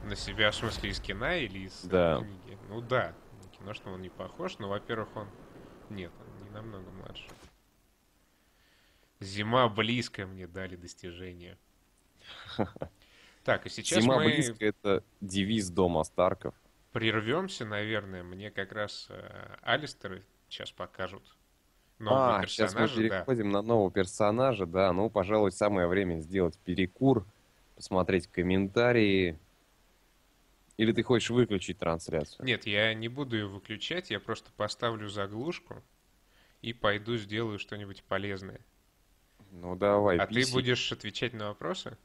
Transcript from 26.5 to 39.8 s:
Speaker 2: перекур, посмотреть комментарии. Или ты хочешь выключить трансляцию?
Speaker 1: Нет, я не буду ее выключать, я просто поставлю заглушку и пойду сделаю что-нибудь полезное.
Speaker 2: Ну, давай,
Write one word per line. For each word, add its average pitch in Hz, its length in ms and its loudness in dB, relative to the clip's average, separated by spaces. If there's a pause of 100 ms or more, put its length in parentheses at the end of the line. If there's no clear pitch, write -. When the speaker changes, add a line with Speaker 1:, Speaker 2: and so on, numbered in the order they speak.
Speaker 2:
перекур, 95 640 4 (480)
посмотреть 92 540 0
комментарии. 98 1080 4 (1400)
Или 113 160 4
ты 110 100 2
хочешь 117 280 2
выключить 104 500 2
трансляцию? 82 680 -2
Speaker 1:
Нет, 113 200 0
я 107 280 2
не 113 140 -6
буду 127 260 -4
ее 104 140 -2
выключать, 107 640 -8
я 101 80 -2
просто - 360 -8
поставлю 107 520 -4
заглушку 104 760 -6 (800)
и 113 120 -8
пойду 107 440 0
сделаю 107 420 -4
что-нибудь 104 460 -12
полезное. 98 560 -6 (880)
Speaker 2:
Ну, 90 240 -8
давай, 101 440 4